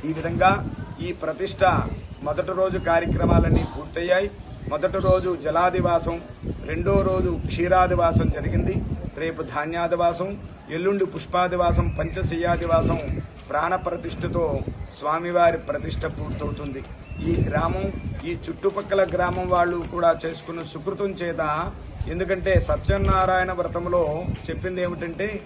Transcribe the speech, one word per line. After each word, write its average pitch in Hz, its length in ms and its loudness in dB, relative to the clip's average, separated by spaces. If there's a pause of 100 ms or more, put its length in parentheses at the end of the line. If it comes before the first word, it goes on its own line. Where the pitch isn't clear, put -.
ఈ 156 80 -2
విధంగా 165 560 2 (320)
ఈ 175 120 -4
ప్రతిష్ట 175 520 -2 (580)
మొదటి 156 300 -2
రోజు 185 260 0
కార్యక్రమాలన్నీ 170 880 4 (100)
పూర్తయ్యాయి. 180 540 0 (400)
మొదటి 151 280 0
రోజు 185 460 4
జలాదివాసం, 170 760 2 (460)
రెండో 190 360 2
రోజు 185 440 2
క్షీరాదివాసం 175 800 4
జరిగింది. - 560 0 (340)
రేపు 160 240 -4
ధాన్యాదివాసం, 170 960 0 (320)
ఎల్లుండి 185 360 2
పుష్పాదివాసం, 175 800 2
పంచశయ్యాదివాసం, 165 1120 0 (520)
ప్రాణప్రతిష్ఠతో 170 1080 -2 (380)
స్వామివారి 170 600 2
ప్రతిష్ఠ 151 460 -4
పూర్తవుతుంది. 143 800 -6 (380)
ఈ 170 260 2
గ్రామం, 185 440 0 (320)
ఈ 170 120 -4 (120)
చుట్టుపక్కల 196 680 0
గ్రామం 180 360 0
వాళ్ళు 175 420 2
కూడా 170 340 4
చేసుకున్న 165 360 -8
సుకృతం 165 440 -6
చేత, 170 680 -2 (360)
ఎందుకంటే 180 520 2
సత్యనారాయణ 185 920 2
వ్రతంలో 175 720 0 (260)
చెప్పింది 180 320 -4
ఏమిటంటే 170 640 -4